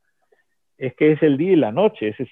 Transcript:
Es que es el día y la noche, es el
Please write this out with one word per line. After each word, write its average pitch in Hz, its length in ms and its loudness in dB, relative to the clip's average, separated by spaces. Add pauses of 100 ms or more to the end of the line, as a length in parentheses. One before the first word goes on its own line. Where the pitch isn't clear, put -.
(760)
Es 131 180 -10
que 156 180 2
es 147 100 -2
el 143 160 2
día 185 140 0
y 185 40 4
la 110 160 0
noche, 180 360 -4
es 107 120 -10
el 127 120 -12